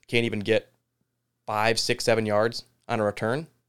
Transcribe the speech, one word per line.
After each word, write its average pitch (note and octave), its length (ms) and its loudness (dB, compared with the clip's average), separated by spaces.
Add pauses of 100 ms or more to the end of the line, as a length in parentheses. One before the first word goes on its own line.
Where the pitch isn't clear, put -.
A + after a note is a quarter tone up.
can't A#2 160 -6
even G#2+ 160 -4
get G#2+ 320 0 (720)
five, A2 320 2
six, - 260 -2
seven A2 220 2
yards G#2+ 380 0 (240)
on A2+ 100 0
a G#2+ 60 2
return, A2+ 420 -2 (220)